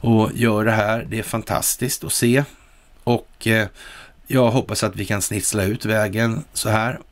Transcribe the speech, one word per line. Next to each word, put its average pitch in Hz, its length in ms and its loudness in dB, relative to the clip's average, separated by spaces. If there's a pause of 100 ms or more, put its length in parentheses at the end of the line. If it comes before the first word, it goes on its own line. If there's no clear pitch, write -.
och 110 320 4
gör 110 320 2
det 113 60 4
här. 110 380 0
Det 110 100 -4
är 104 40 -6
fantastiskt - 800 -4
att - 100 -6
se, 123 300 2 (600)
och, - 440 -2
eh, 110 200 2 (600)
jag 120 240 4
hoppas 120 320 -2
att 101 120 -2
vi 101 100 -6
kan 101 160 -2
snitsla 101 420 -2
ut 107 220 -2
vägen 110 580 0 (100)
så - 160 -4
här 110 300 0 (120)